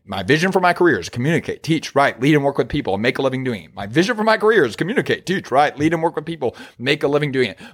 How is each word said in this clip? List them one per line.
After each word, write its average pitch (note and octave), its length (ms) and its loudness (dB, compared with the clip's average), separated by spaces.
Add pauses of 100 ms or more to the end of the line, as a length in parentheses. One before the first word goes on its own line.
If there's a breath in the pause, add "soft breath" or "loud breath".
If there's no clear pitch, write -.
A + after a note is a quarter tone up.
My G2 180 -8
vision D#3 300 2
for F#3+ 80 2
my F3+ 140 4
career D#3+ 260 4
is E2 80 -8
communicate, C3 560 -2
teach, D#3 320 -2
write, C3+ 240 2
lead, D3 160 4
and C#3 80 0
work C#3 140 0
with B2 100 0
people B2+ 260 -4
and G2 80 -4
make B2 160 0
a C#3+ 40 -2
living C3 200 -2
doing A2+ 220 -6
it. - 100 -20
My G2+ 140 -10
vision F3 260 2
for G#3+ 80 -4
my A3 140 4
career G#3+ 280 4
is A2 120 -2
communicate, D#3 500 -2
teach, F#3+ 240 -4
write, C3+ 260 2
lead, D3+ 160 0
and E3 120 0
work E3 100 -2
with D3+ 100 -6
people, D3+ 300 -6 (240 loud breath)
make C#3+ 240 -2
a D3 60 2
living C#3+ 240 0
doing B2+ 180 0
it." - 80 -16 (160 loud breath)